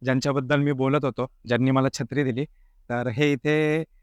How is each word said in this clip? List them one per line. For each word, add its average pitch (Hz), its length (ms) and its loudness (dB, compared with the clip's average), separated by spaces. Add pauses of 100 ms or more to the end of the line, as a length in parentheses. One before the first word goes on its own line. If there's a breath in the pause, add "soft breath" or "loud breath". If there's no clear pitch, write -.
ज्यांच्याबद्दल 131 560 0
मी 143 120 2
बोलत 135 340 0
होतो, 127 220 -4 (200)
ज्यांनी 120 240 2
मला 135 220 4
छत्री 139 300 -4
दिली. 127 220 -2 (440)
तर 120 180 -4
हे 143 240 2
इथे, 151 520 0 (200)